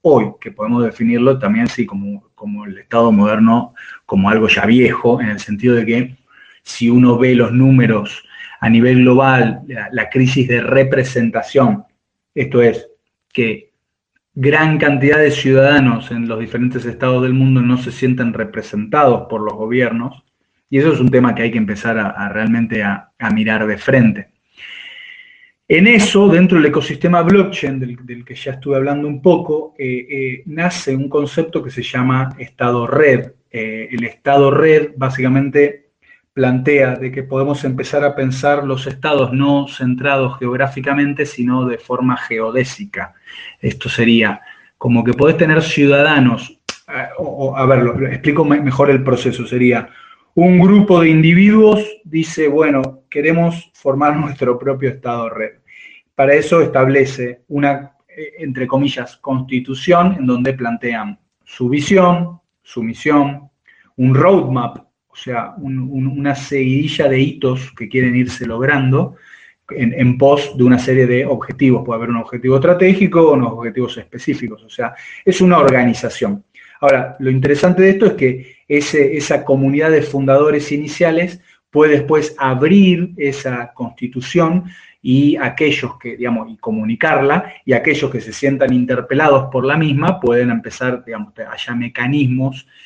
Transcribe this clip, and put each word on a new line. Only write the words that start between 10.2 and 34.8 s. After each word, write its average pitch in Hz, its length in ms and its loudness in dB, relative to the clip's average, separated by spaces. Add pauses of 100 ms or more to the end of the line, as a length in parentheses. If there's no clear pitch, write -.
de 120 140 0
representación, 123 1200 0 (500)
esto 127 280 0
es, 113 260 0 (460)
que 113 400 -6 (600)
gran 151 440 2
cantidad 143 400 2
de 151 140 4
ciudadanos 131 800 2
en 117 180 -6
los 110 100 -6
diferentes 120 460 -4
estados 127 360 -2
del 127 120 0
mundo 131 280 2
no 123 160 2
se 123 140 -10
sienten 127 400 -2
representados 110 1000 -2
por 110 120 -6
los 104 120 -6
gobiernos, 117 680 -4 (460)
y 135 80 0
eso 151 160 4
es 123 80 0
un 127 100 4
tema 123 240 2
que 117 60 -4
hay 113 100 -2
que 117 60 -4
empezar 107 420 -4
a, 101 120 -4
a 101 180 -8
realmente 110 540 -2
a, 101 260 -6 (100)
a 113 120 -4
mirar 110 360 -2
de 104 100 -4
frente. 113 520 2 (1400)
En 170 140 4
eso, 208 440 4
dentro 175 280 4
del 151 80 4
ecosistema 160 560 0
blockchain, 170 580 0
del, 123 240 -10
del 120 220 -18
que 131 80 -20
ya 131 200 -12
estuve 139 220 -4
hablando 143 320 -2
un 139 140 -8
poco, 156 560 0
eh, 127 320 -8
eh, 131 380 -8
nace 160 480 -4
un 139 120 -4
concepto 147 540 -4
que 127 80 -12
se 123 140 -10
llama 131 560 -2
Estado 123 480 -4
Red. 139 460 2 (180)
Eh, 110 400 -10
el 120 120 -6
Estado 139 460 2
Red 151 480 2